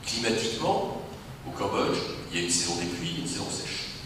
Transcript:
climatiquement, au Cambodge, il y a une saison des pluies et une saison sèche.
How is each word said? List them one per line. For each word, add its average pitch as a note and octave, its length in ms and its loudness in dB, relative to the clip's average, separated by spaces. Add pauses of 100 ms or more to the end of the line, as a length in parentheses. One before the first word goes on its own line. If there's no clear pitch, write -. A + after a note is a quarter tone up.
climatiquement, A3+ 960 2 (480)
au - 80 -6
Cambodge, A#2 400 2 (340)
il E2+ 80 0
y - 20 4
a F2 40 2
une F2 80 2
saison F2 240 4
des F2 160 0
pluies F2 240 -2
et - 60 -2
une - 40 -2
saison - 240 -2
sèche. - 560 -4